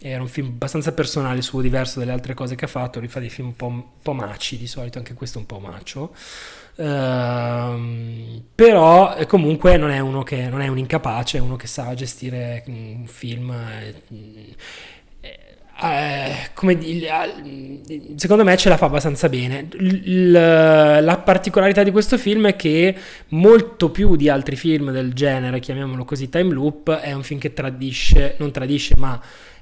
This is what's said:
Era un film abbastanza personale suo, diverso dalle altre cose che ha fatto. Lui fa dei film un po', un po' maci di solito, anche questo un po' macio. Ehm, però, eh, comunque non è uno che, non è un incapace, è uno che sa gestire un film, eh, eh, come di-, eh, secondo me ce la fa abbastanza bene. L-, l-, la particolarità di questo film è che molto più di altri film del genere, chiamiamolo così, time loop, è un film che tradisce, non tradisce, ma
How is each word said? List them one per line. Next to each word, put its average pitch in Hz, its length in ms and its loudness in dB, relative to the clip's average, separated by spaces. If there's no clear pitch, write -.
Era 131 160 -10
un 127 60 -10
film 135 200 -8
abbastanza 139 440 -6
personale 131 500 -4
suo, 131 200 -6
diverso 127 380 -2
dalle 123 120 -6
altre 127 220 -8
cose 127 220 -10
che 123 100 -10
ha - 20 -8
fatto. 127 320 -8
Lui 117 80 -12
fa 127 140 -12
dei 117 80 -12
film 127 200 -12
un 120 60 -14
po', 123 120 -10
un 120 160 -10
po' 156 100 -8
maci 107 460 -10
di 120 100 -12
solito, 117 300 -12
anche 117 160 -16
questo 120 260 -14
un 107 60 -10
po' 104 140 -16
macio. 104 540 -14
Ehm, 120 1700 -6
però, 185 640 6
eh, 156 100 -4
comunque 160 520 4
non 151 140 0
è 135 80 -4
uno 135 240 -4
che, 127 260 -6
non 127 120 -6
è 139 60 -4
un 131 100 -4
incapace, 123 600 -6
è 131 40 0
uno 123 140 -2
che 120 120 -14
sa 127 260 -10
gestire 123 760 -10
un 113 400 -14
film, 123 440 -12
eh, 107 1040 -16
eh, 143 720 -6
come 185 240 0
di-, 165 280 -8
eh, 143 1120 -10
secondo 202 280 2
me 185 140 4
ce 196 120 2
la 170 80 6
fa 170 80 2
abbastanza 143 440 -2
bene. 131 420 -6
L-, 185 600 0
l-, - 0 -
la 170 200 2
particolarità 196 600 2
di 196 80 2
questo 208 260 2
film 208 300 0
è 190 80 2
che 170 400 0
molto 190 600 6
più 185 260 6
di 147 140 4
altri 139 260 -2
film 147 360 -2
del 131 220 -4
genere, 131 460 -2
chiamiamolo 127 460 -8
così, 131 240 -8
time 175 240 0
loop, 147 380 -4
è 151 220 -4
un 139 100 -8
film 139 160 -10
che 135 140 -8
tradisce, 135 840 4
non 147 120 -4
tradisce, 135 460 0
ma 131 220 6